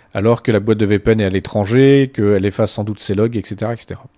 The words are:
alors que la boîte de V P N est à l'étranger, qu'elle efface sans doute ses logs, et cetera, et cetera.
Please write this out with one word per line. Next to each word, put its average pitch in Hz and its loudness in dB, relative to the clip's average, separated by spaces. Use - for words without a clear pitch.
alors 113 0
que 123 0
la 107 2
boîte 107 0
de 104 0
V 101 0
P 113 0
N 110 2
est 101 0
à 95 0
l'étranger, 127 2
qu'elle 101 0
efface 104 -2
sans 107 -6
doute 104 -8
ses - -6
logs, 117 -2
et 104 -4
cetera, 110 -8
et 113 -10
cetera. - -18